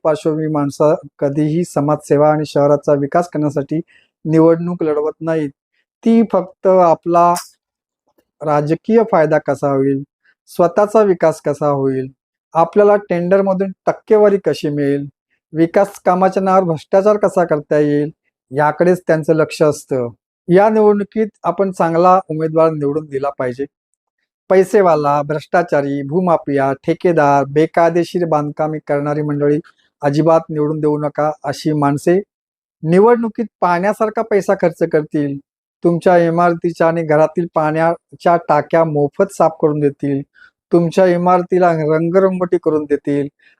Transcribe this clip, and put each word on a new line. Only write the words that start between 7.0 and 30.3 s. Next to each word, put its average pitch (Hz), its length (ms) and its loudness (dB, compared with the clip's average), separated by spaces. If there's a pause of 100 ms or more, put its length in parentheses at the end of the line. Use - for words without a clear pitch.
राजकीय 156 600 0 (100)
फायदा 156 260 2
कसा 143 320 -2
होईल, 139 320 -2 (440)
स्वतःचा 180 560 2
विकास 175 400 0
कसा 147 260 -4
होईल, 135 380 -2 (480)
आपल्याला 202 420 4
टेंडरमधून 190 760 -2 (160)
टक्केवारी 208 600 2
कशी 156 220 -2
मिळेल, 143 380 -4 (460)
विकास 170 480 0
कामाच्या 190 420 0
नावावर 190 220 2
भ्रष्टाचार 190 520 0
कसा 190 280 0
करता 151 340 -2
येईल 147 320 0 (400)
याकडेच 151 560 0
त्यांचं 160 260 0
लक्ष 160 300 0
असतं. 139 460 -2 (400)
या 190 200 4
निवडणुकीत 214 580 0 (180)
आपण 190 260 -2
चांगला 185 500 2 (100)
उमेदवार 160 400 0
निवडून 151 360 -4
दिला 139 320 -6
पाहिजे. 127 260 -6 (840)
पैसेवाला, 175 720 2
भ्रष्टाचारी, 143 840 -2
भूमाफिया, 151 640 0
ठेकेदार, 147 720 0
बेकायदेशीर 165 800 0
बांधकामे 151 640 -4
करणारी 147 360 -2
मंडळी 147 380 -2 (420)
अजिबात 160 380 2 (100)